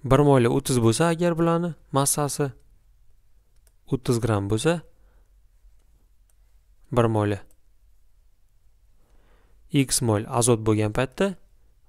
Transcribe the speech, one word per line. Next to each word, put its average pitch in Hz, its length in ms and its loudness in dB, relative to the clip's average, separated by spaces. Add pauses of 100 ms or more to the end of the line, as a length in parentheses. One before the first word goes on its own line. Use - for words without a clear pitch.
bir 131 200 4
moli 131 240 6
o'ttiz 135 320 -2
bo'lsa, 113 320 2
agar 170 260 -2
bularni 170 360 -2 (180)
massasi 139 540 -2 (1500)
o'ttiz 127 320 -2
gram 104 240 -2
bo'lsa, 151 320 -2 (2250)
bir 120 160 2
moli 104 260 -2 (2250)
x 135 360 0
mol 107 200 0
azot 120 360 0
bo'lgan 107 320 0
paytda 180 380 -2 (540)